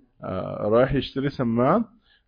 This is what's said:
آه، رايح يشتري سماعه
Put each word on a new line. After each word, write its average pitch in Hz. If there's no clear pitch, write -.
آه، 98
رايح 127
يشتري 135
سماعه 131